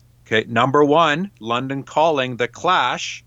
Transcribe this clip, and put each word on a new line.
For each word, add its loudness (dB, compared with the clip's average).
Okay, 0
number 2
one, 2
London -6
Calling, -2
The -2
Clash -2